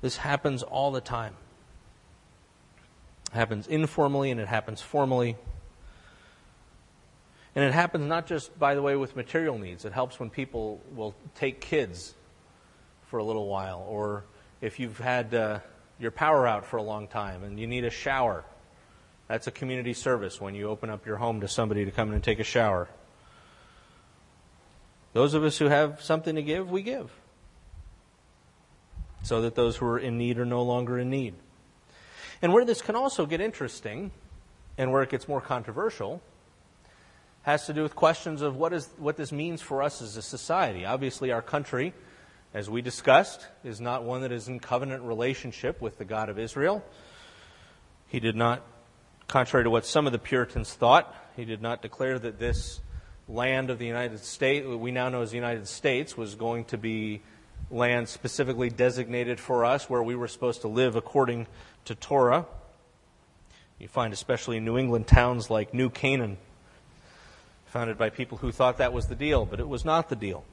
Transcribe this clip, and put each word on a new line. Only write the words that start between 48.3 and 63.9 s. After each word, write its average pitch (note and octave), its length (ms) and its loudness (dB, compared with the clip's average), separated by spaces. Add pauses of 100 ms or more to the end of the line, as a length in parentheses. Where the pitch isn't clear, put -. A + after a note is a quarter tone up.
not, A#2 260 2 (640)
contrary B2+ 380 4
to A#2 60 4
what A2+ 140 4
some D3+ 220 2
of C3 60 2
the A#2 60 -2
Puritans B2 540 -2
thought, C3 420 6 (220)
he A#2+ 80 -8
did A2 160 -8
not A#2 220 -4
declare C3 360 -2
that A2 200 -8
this - 420 -2 (480)
land B2+ 420 0
of A#2+ 80 -2
the A#2+ 80 -6
United A#2 340 -4
States, C#3 460 2
what A#2+ 140 -4
we A#2+ 100 -2
now B2+ 180 0
know B2+ 140 -2
as A2 80 -4
the A#2 60 -6
United A#2 320 -4
States, C#3 480 0
was G#2+ 180 -6
going A#2 320 -4
to A#2+ 120 -6
be A2 440 -4 (480)
land A#2+ 380 2
specifically B2 600 -2
designated B2 680 0
for A#2+ 260 2
us C3+ 240 2
where B2 140 2
we A#2+ 140 0
were A#2+ 120 -4
supposed - 340 -2
to A2+ 60 -4
live A#2 280 4
according A#2+ 500 2 (380)
to A#2 100 -8
Torah. C#3 520 4 (1300)
You G2+ 100 -16
find A#2 240 -2